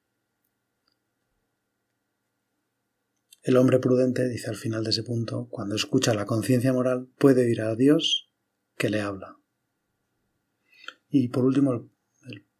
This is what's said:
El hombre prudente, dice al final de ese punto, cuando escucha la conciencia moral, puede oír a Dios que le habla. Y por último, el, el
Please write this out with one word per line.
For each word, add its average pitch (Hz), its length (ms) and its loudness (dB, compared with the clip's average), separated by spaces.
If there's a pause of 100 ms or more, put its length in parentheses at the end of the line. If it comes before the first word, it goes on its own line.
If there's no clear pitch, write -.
(3500)
El 127 160 2
hombre 127 220 4
prudente, 127 500 0
dice 117 200 -8
al 110 60 -8
final 113 280 -6
de 110 80 -4
ese 113 120 -4
punto, 120 460 -6
cuando 104 260 -8
escucha 127 380 0
la 104 120 -2
conciencia 120 460 0
moral, 127 460 -2
puede 127 280 6
oír 117 160 0
a 110 140 -2
Dios 143 560 2 (440)
que - 140 -2
le 104 120 -2
habla. 101 360 -10 (1700)
Y 123 200 0
por 127 160 -2
último, 135 280 2
el, 117 160 -10 (380)
el 117 180 -20 (140)